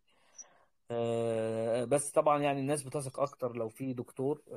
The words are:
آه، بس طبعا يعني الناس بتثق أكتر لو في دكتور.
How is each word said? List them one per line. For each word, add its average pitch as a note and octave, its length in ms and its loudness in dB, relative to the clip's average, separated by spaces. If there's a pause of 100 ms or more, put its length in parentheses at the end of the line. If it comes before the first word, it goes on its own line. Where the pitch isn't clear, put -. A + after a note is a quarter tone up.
(920)
آه، A#2 920 0
بس C#3+ 260 0
طبعا D3+ 300 4
يعني C#3 180 2
الناس C#3 240 0
بتثق C3 360 -6
أكتر B2+ 360 -2
لو A2+ 140 -2
في C3 240 -6
دكتور. C3 480 -4 (160)